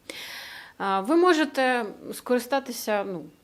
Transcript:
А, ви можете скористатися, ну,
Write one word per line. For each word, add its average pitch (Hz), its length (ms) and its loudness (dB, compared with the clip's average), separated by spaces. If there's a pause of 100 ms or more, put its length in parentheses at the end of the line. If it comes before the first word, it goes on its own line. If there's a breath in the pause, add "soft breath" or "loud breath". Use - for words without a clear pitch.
(800 loud breath)
А, 190 220 0
ви 240 160 2
можете 285 720 4 (260)
скористатися, 247 920 -2
ну, 180 200 -6 (200)